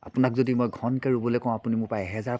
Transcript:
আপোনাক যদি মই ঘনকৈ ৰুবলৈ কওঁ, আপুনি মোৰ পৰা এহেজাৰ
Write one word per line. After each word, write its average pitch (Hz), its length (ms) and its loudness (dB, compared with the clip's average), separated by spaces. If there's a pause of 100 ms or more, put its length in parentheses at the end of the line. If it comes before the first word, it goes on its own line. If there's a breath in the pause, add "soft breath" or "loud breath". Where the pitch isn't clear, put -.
আপোনাক 127 360 2
যদি 127 200 4
মই 120 100 2
ঘনকৈ 127 460 -2
ৰুবলৈ 120 240 0
কওঁ, 120 200 -2
আপুনি 113 200 -2
মোৰ 110 120 -2
পৰা 107 160 -2
এহেজাৰ 110 320 -4